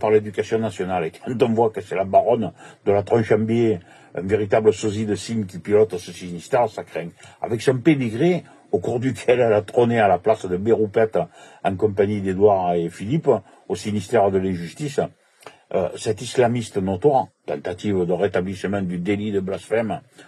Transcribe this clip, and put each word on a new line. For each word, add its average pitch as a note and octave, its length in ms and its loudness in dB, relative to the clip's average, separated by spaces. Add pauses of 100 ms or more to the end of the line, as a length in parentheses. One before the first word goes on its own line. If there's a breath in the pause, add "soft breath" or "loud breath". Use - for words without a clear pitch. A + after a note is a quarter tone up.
par G#2+ 100 0
l'éducation G#2+ 480 0
nationale, F#2 460 -2
et D#2+ 60 -4
quand A#2 320 -2
on A#2 100 2
voit A2+ 160 2
que G2 140 -6
c'est - 120 -10
la F#2+ 120 -2
baronne G2 460 2 (340 loud breath)
de G2+ 40 2
la G2+ 120 4
tronche A2 300 2
en A2 80 4
biais, A2+ 400 0 (340 loud breath)
un E2+ 80 -8
véritable G#2+ 500 2
sosie G#2+ 320 -2
de G#2 100 0
cygne A2+ 300 -4
qui F2+ 140 -12
pilote G#2 400 2
ce - 120 -14
sinistre, F2 600 -2
ça F2+ 140 -12
craint. E2 260 -10 (320 loud breath)
Avec A2 180 -4
son C3 160 2
pédigré, C3+ 680 0 (260 loud breath)
au G2+ 80 0
cours A2+ 200 -2
duquel A#2+ 420 0
elle A#2 120 4
a G#2 80 6
trôné A#2 400 2
à G#2 80 6
la F2+ 80 4
place G#2 300 0
de F2 100 -2
Béroupette G#2+ 640 2 (440 loud breath)
en F#2+ 140 -2
compagnie G2+ 460 0
d'Édouard F#2+ 500 2
et E2+ 160 0
Philippe, B2+ 400 -4 (400 soft breath)
au F#2+ 60 -4
sinistère G2+ 560 0
de F#2+ 80 0
l'injustice, F#2+ 640 -4 (720 loud breath)
euh, F#2 220 0
cet G#2+ 240 -6
islamiste A#2+ 560 0
notoire, G2 520 0 (180)
tentative F2+ 580 -4
de E2+ 80 -2
rétablissement F#2+ 720 -2
du F2+ 160 -6
délit G#2 340 -4
de G2 80 0
blasphème G2 640 -4 (240 loud breath)